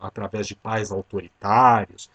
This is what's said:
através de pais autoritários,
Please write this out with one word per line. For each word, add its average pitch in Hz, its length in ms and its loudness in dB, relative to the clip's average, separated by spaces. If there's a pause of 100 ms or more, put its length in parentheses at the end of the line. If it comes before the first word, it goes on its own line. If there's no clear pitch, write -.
através 98 460 -8
de 101 80 -12
pais 110 360 -6
autoritários, 104 1200 0